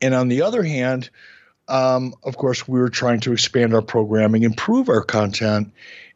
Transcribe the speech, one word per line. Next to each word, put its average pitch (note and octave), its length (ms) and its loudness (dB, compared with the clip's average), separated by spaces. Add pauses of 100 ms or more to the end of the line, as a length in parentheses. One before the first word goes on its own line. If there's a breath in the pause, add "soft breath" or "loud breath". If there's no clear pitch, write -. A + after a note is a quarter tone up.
And C3 140 2
on B2+ 140 2
the B2 120 0
other G#3+ 220 0
hand, C3 480 -4 (580 loud breath)
um, C3 540 0
of C3+ 160 -8
course, B2+ 280 -2
we B2+ 140 0
were B2+ 80 2
trying A#2+ 320 0
to B2 120 -2
expand A#2 420 0
our A2 80 4
programming, A2 600 2
improve A3+ 440 0
our A#2 140 2
content, G#2+ 680 -2 (460 loud breath)